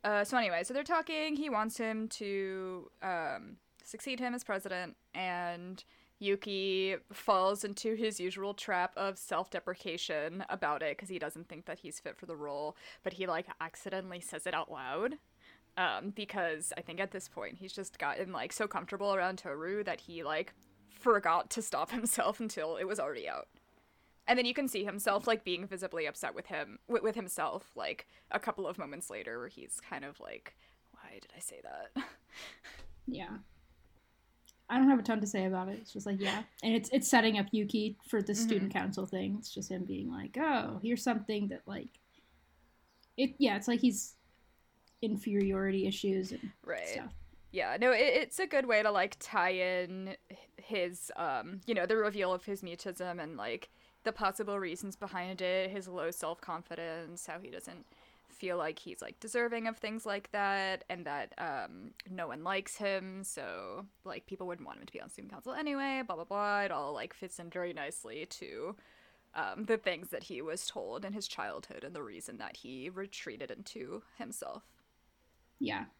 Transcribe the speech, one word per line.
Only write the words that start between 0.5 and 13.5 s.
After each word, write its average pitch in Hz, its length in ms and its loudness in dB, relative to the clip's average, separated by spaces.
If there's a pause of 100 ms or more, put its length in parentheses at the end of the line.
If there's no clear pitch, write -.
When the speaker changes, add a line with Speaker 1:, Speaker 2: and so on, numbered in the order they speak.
Speaker 1:
so 247 100 -4
they're 285 100 2
talking. 311 520 2
He 294 140 0
wants 220 280 2
him 220 320 0
to, 190 800 -4 (140)
um, 165 540 -2 (260)
succeed 254 360 -6
him 247 140 0
as 247 100 -4
president, 185 540 -4 (160)
and 175 720 -2 (340)
Yuki 196 800 2 (180)
falls 196 500 6
into 208 300 0
his 220 260 0
usual 196 360 -2
trap 180 420 2
of 196 220 0
self-deprecation 175 1300 -2
about 147 320 0
it 151 160 0
'cause 185 120 -10
he 180 100 -4
doesn't 160 300 -6
think 156 160 -12
that 165 140 -8
he's - 200 -10
fit - 180 -10
for - 80 -14
the 170 100 -8
role, 147 400 -4 (280)
but 185 100 0
he, 185 140 -2
like, 170 180 2 (140)